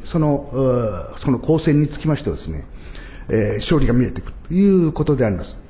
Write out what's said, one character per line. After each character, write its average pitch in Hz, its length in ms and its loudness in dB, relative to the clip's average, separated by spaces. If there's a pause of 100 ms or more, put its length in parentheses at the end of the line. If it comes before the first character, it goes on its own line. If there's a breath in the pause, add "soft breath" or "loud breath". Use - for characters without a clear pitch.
そ - 140 -2
の、 147 340 0
う 123 40 -8 (600)
ー、 - 20 -14
そ - 120 0
の 123 80 2
攻 156 200 2
勢 156 140 2
に 147 160 4
つ - 100 -10
き - 80 -6
ま 151 100 2
し - 60 -12
て 101 80 -2
は 80 60 -4
で - 60 -12
す - 60 -10
ね、 76 160 -8 (640 loud breath)
え - 40 -2
ー、 104 240 0
勝 143 240 2
利 117 60 6
が 117 60 2
見 123 120 4
え - 60 -2
て - 100 -8
く - 80 -12
る - 40 -12 (160)
と 160 60 -4
い 196 140 6
う 175 240 4
こ 156 120 -2
と 151 120 2
で 127 80 2
あ 104 60 4
り 92 60 0
ま 78 80 -6
す。 - 140 -14 (120)